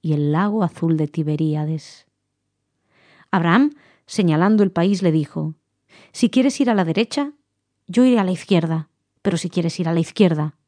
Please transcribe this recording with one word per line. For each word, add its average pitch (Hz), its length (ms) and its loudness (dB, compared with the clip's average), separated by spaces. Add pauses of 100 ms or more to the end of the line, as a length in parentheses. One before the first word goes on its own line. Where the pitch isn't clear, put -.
y 156 120 -2
el 147 180 0
lago 202 320 0
azul 165 340 -2
de 151 100 -2
Tiberíades. 151 960 -4 (1300)
Abraham, 196 420 2 (320)
señalando 190 580 2
el 190 80 0
país, 185 300 0
le 180 100 2
dijo: 156 440 -4 (560)
"Si - 180 0
quieres 262 320 0
ir 247 80 2
a 226 60 2
la 190 100 0
derecha, 233 480 -2 (540)
yo 233 180 2
iré 247 140 4
a 196 40 2
la 185 80 0
izquierda, 160 580 -2 (320)
pero 170 160 -2
si 170 120 -6
quieres 165 300 -4
ir 165 100 -4
a 165 40 -2
la 165 60 0
izquierda 160 560 0 (120)